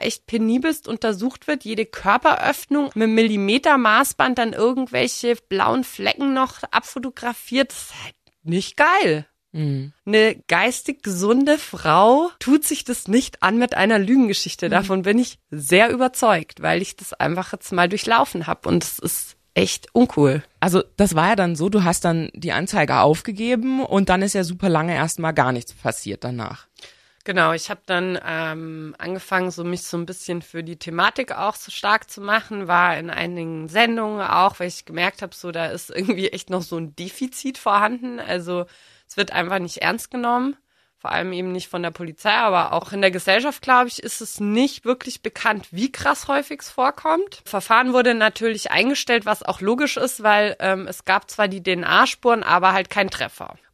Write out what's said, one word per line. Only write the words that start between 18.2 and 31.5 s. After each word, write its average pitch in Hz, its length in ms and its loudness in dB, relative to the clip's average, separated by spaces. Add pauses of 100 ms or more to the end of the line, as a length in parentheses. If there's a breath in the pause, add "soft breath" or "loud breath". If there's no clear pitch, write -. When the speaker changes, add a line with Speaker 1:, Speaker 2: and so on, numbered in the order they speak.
Speaker 1:
hab - 180 -6
und 175 200 2
es - 160 -8
ist - 360 -6 (200)
echt - 380 0
uncool. 151 480 4 (160)
Speaker 2:
Also 180 240 2 (140)
das 196 180 4
war 160 140 4
ja 220 80 2
dann 175 180 0
so, 160 140 -2
du 202 160 2
hast 165 200 0
dann 165 300 0
die 165 160 -8
Anzeige 147 480 0
aufgegeben 226 880 2
und 196 220 2
dann 185 120 2
ist 196 120 -2
ja 196 100 0
super 180 260 -2
lange 165 280 2
erstmal 160 360 -2
gar 135 200 2
nichts 120 200 -6
passiert - 520 -6
danach. 123 420 -8 (560 loud breath)
Speaker 1:
Genau, 175 300 2
ich 165 180 -6
hab - 160 -10
dann, 180 400 -2
ähm, 160 720 -8
angefangen, 185 540 -4
so 175 100 -10
mich 175 220 -4
so - 120 -8
ein 170 100 -4
bisschen 175 360 -8
für 165 220 -12
die 165 160 -14
Thematik 175 500 -4
auch 202 240 -4